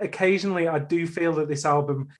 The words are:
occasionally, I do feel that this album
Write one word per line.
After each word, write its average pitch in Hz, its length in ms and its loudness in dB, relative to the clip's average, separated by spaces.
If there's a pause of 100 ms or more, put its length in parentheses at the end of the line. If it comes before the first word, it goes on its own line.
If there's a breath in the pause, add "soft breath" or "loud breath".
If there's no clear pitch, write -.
occasionally, 190 680 0
I 156 120 0
do 170 280 0
feel 170 260 0
that 151 140 0
this 147 180 -4
album 143 440 0 (100)